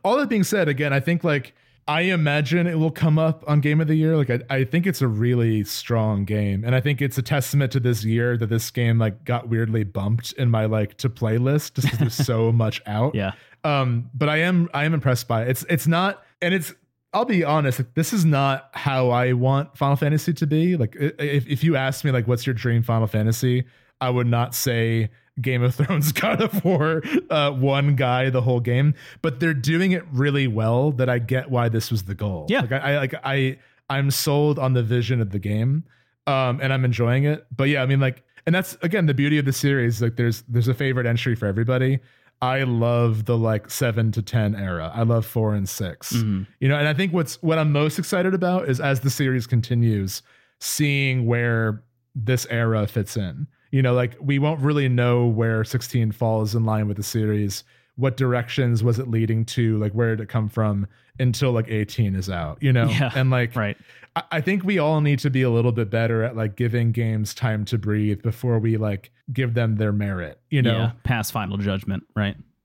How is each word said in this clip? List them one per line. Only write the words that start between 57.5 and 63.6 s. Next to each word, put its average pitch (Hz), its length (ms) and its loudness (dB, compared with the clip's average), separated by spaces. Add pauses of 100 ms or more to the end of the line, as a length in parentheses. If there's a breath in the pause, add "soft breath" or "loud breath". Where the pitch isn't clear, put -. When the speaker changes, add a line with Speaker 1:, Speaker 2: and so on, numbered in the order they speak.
Speaker 1:
What 123 200 0
directions 120 640 0
was 117 160 2
it 131 100 -6
leading 113 360 0
to? 110 340 0
Like, 107 140 -2
where 113 240 0
did 110 60 -8
it 101 60 -12
come 110 200 -2
from 104 380 -2 (340 soft breath)
until, 127 320 0
like, 113 160 0
eighteen 107 480 -2
is 92 120 -4
out, 82 340 -6
you 131 100 2
know? 117 160 4
Speaker 2:
Yeah, 120 260 0
Speaker 1:
And, 131 160 2
like, 123 240 0
Speaker 2:
right. 107 220 -4 (400 loud breath)